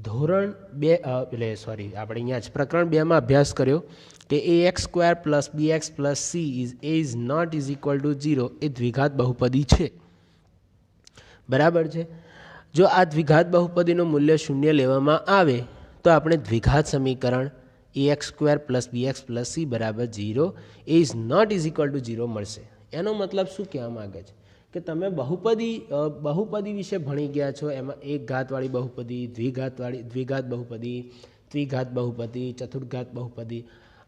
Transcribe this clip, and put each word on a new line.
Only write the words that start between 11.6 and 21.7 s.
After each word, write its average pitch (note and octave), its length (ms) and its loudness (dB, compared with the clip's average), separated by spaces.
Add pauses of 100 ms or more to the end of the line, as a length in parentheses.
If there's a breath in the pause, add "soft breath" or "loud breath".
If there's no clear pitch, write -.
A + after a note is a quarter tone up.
છે? E3 180 -4 (680 loud breath)
જો E3 120 8
આ F#3 180 6
દ્વિઘાત D#3 440 6
બહુપદીનું F3 600 4
મૂલ્ય D3+ 300 6
શૂન્ય D3 340 2
લેવામાં C#3 480 4
આવે D#3+ 440 4 (400 loud breath)
તો F3 60 8
આપણે D#3+ 280 6
દ્વિઘાત B2 500 2
સમીકરણ C3 600 0 (460 soft breath)
એ C#3 140 2
એક્સ D3 180 0
સ્ક્વેર D3 300 2
પ્લસ B2+ 360 -2
બી B2 120 -2
એક્સ C3+ 180 -4
પ્લસ A#2 240 -6
સી E3 180 -6
બરાબર A2+ 400 -4
ઝીરો, G#2+ 500 -2 (320 loud breath)
is E3 180 4
not C3 460 0
is D#3+ 220 0